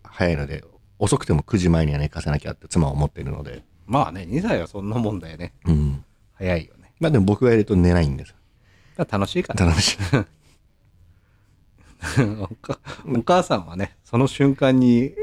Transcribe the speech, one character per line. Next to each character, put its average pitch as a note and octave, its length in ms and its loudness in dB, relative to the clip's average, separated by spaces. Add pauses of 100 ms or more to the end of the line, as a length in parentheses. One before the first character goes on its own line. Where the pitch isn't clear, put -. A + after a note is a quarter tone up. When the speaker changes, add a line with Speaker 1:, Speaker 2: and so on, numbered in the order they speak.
Speaker 1:
早 - 280 -2
い D#2+ 60 0
の C#2+ 100 -6
で、 D2 180 -12 (340)
遅 G#2+ 200 0
く - 60 -8
て - 80 0
も D3 100 2
九 - 160 -2
時 F2+ 100 2
前 D#2+ 180 4
に D2 60 0
は C#2+ 60 -2
寝 D2 100 -2
か E2 120 -8
せ D2+ 100 -4
な D2 80 0
き D2+ 100 -8
ゃ C#2+ 40 -10
っ - 40 -12
て - 120 -20
妻 D#2+ 180 2
は C#2 60 -4
思 C#2+ 140 0
っ - 40 -6
て - 100 -16
い - 40 -10
る C#2 80 -8
の C#2+ 100 -10
で。 - 220 -16 (220)
Speaker 2:
ま B2 220 -2
あ - 40 -12
ね、 F#2 140 -12
二 A#2+ 140 -4
歳 F#3+ 200 -2
は E2 80 -8
そ G2+ 120 -12
ん G2 80 -8
な A2+ 100 -4
も A2 140 -2
ん F#2+ 60 -8
だ D#2+ 120 -14
よ D#2 60 -16
ね。 E2+ 180 -12 (100)
Speaker 1:
う E2+ 80 2
ん。 C#2+ 320 0 (300)
Speaker 2:
早 F2+ 220 -2
い D#2+ 100 -6
よ - 100 -20
ね。 - 240 -20
Speaker 1:
ま E3 80 0
あ、 - 20 2
で C#3 80 4
も F#2+ 60 4
僕 G#2 200 2
が A#2+ 80 6
い A2+ 40 6
る G#2 80 4
と G#2 100 0
寝 F2 180 6
な F2 80 4
い D2+ 80 2
ん C2+ 80 -4
で - 80 -12
す。 - 100 -20 (640)
Speaker 2:
だ E3+ 80 -4
か - 120 -4
ら G2 40 0
楽 G2 100 -2
し F3+ 100 -2
い - 20 -6
か - 120 -8
ら。 F2+ 120 2
Speaker 1:
楽 E2 140 4
し - 140 0
い。 - 40 -12
Speaker 2:
<laughs> G2+ 40 -6 (2500)
お G2+ 140 -8
か-、 - 240 -10 (280)
お B2 160 -2
母 F3+ 200 4
さ C#3+ 140 -2
ん F2 100 -8
は E2+ 100 -14
ね、 G2 280 -6
そ A#2 140 -2
の C3+ 100 4
瞬 C#3 260 2
間 C3 240 4
に、 B2 340 4 (100)